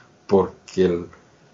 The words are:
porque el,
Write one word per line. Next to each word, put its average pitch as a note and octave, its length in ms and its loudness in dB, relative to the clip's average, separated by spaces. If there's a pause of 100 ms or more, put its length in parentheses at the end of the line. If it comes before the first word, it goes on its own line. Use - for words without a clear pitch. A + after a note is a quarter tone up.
(260)
porque F#2 580 0
el, F2 220 -2 (480)